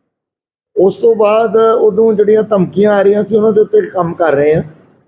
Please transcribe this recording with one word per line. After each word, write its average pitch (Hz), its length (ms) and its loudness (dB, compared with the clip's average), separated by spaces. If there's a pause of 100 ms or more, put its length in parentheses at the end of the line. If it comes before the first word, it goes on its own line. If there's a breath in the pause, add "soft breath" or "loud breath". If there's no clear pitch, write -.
(760)
ਉਸ 190 200 0
ਤੋਂ 233 180 0
ਬਾਅਦ 214 420 0
ਉਦੋਂ 220 560 2
ਜਿਹੜੀਆਂ 214 300 0
ਧਮਕੀਆਂ 202 500 0
ਆ 202 100 2
ਰਹੀਆਂ 208 200 0
ਸੀ, 208 140 -2
ਉਹਨਾਂ 214 160 0
ਦੇ 208 80 2
ਉੱਤੇ 214 200 0
ਕੰਮ 175 340 -4
ਕਰ 165 180 -2
ਰਹੇ 147 220 0
ਹਾਂ। 170 80 -2 (440)